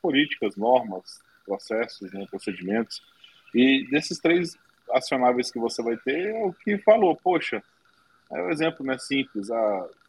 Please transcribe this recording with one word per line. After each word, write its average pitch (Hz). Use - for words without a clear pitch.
políticas, 143
normas, 110
processos, 101
né, 98
procedimentos. 98
E 131
desses 151
três 170
acionáveis 123
que -
você 117
vai 117
ter, 180
é 226
o 180
que 208
falou, 208
poxa, 156
é 170
um 180
exemplo, 160
né, 131
simples, 127
a... 104